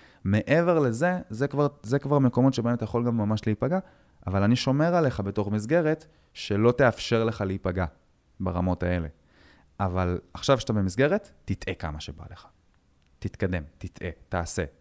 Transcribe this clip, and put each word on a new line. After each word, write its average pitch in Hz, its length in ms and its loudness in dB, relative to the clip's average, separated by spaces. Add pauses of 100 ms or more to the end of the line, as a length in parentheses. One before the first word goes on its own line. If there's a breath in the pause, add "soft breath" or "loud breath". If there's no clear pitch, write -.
(240 soft breath)
מעבר 156 540 2
לזה, 151 400 0 (120)
זה 123 180 -2
כבר, 147 180 0 (160)
זה 127 160 0
כבר 143 200 2
מקומות 131 360 4
שבהם 120 200 0
אתה 117 100 -4
יכול 120 220 0
גם 117 100 0
ממש 107 300 0
להיפגע, 127 320 0 (480 soft breath)
אבל 95 160 0
אני 117 140 4
שומר 151 380 0
עליך 143 260 2
בתור 101 300 -2
מסגרת 151 560 0 (260 soft breath)
שלא 107 400 2
תאפשר 117 520 2
לך 110 160 -4
להיפגע 95 440 -2 (560)
ברמות 90 420 0
האלה. 87 260 -2 (720 soft breath)
אבל 90 400 0 (140)
עכשיו 131 260 0
שאתה - 120 -4
במסגרת, 107 580 0 (140)
תטעה 92 300 -6
כמה 78 260 -10
שבא 82 300 -14
לך. - 160 -20 (720)
תתקדם, 90 440 -4 (160)
תטעה, - 320 -10 (180)
תעשה, 87 360 -4 (160)